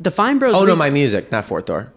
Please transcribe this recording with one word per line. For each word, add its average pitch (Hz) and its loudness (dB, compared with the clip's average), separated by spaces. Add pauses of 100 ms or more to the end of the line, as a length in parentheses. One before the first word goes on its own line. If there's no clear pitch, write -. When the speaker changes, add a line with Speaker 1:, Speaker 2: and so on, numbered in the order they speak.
Speaker 1:
the 170 -2
Fine 254 0
Bros 247 2
Speaker 2:
Oh, 190 4
no, 190 4
Speaker 1:
re- 170 2
Speaker 2:
my 147 0
music, 139 0
not 107 -4
Fourth - -8
Door. 92 -6